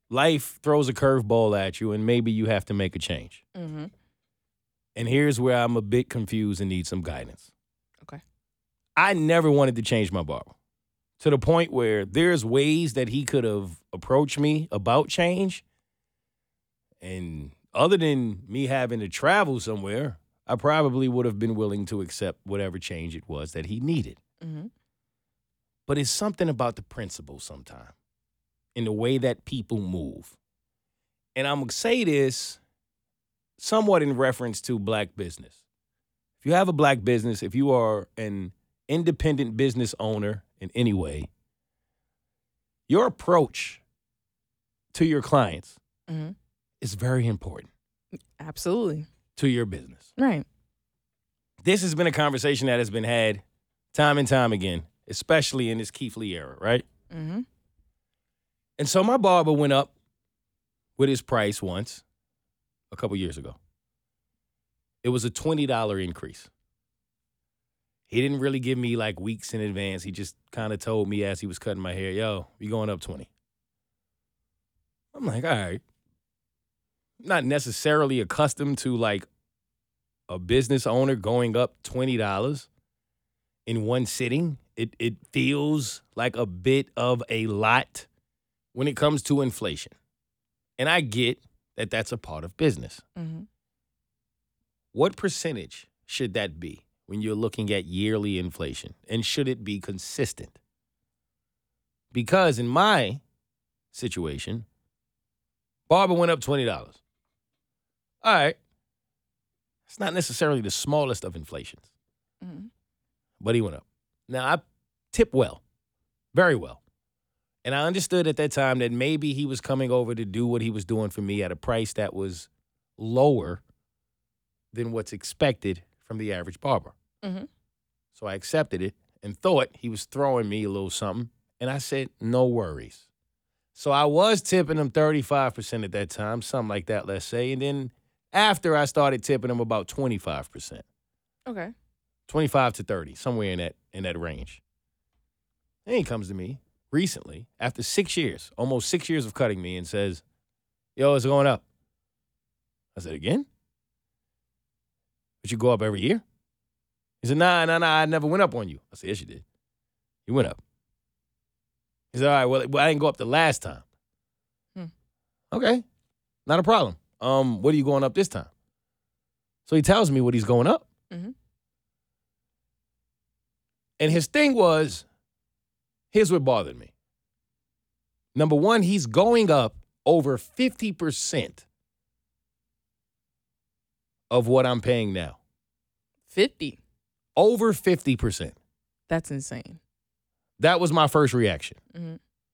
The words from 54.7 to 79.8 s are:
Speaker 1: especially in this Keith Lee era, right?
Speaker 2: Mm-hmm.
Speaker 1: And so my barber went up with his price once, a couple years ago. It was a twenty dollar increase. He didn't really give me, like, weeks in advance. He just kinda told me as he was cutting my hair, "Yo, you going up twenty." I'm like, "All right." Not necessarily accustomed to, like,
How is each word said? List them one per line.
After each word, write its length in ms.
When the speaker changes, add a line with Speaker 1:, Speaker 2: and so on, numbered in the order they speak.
Speaker 1:
especially 600
in 100
this 120
Keith 260
Lee 200
era, 240
right? 240
Speaker 2:
Mm-hmm. 280
Speaker 1:
And 80
so 140
my 140
barber 340
went 220
up 200
with 100
his 120
price 400
once, 440
a 40
couple 200
years 200
ago. 200
It 60
was 160
a 60
twenty 360
dollar 320
increase. 500
He 140
didn't 180
really 220
give 180
me, 160
like, 240
weeks 340
in 80
advance. 440
He 80
just 240
kinda 240
told 320
me 160
as 160
he 80
was 100
cutting 240
my 100
hair, 200
"Yo, 340
you 100
going 180
up 120
twenty." 280
I'm 140
like, 160
"All 80
right." 320
Not 260
necessarily 760
accustomed 580
to, 180
like, 300